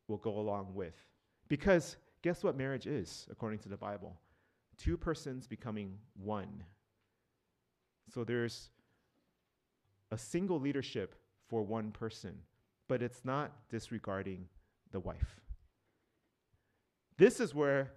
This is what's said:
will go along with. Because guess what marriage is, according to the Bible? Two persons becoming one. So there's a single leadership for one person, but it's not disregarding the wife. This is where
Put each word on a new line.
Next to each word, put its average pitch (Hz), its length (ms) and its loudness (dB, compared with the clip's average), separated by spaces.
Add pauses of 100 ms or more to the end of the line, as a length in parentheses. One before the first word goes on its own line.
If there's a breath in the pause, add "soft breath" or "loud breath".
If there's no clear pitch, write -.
will 104 80 0
go 104 200 -2
along 101 360 -2
with. 90 220 -6 (520)
Because 165 480 4 (260 soft breath)
guess 170 220 -2
what 160 140 2
marriage 135 280 -2
is, - 460 -4
according 107 280 -4
to 101 100 -12
the 98 80 -6
Bible? 98 420 -8 (580)
Two 170 200 0
persons 143 500 -4
becoming 104 500 -6 (240)
one. 101 440 -4 (1400)
So 120 140 -4
there's 117 460 -2 (1400)
a 110 60 -4
single 175 420 0
leadership 131 560 -2 (320)
for 110 160 2
one 107 280 -2
person, 104 460 -8 (500)
but 123 140 2
it's 120 240 -4
not 135 260 -2 (180)
disregarding 98 760 -4 (440)
the 98 80 -4
wife. - 420 -4 (1800)
This 240 220 10
is 180 140 2
where 139 440 4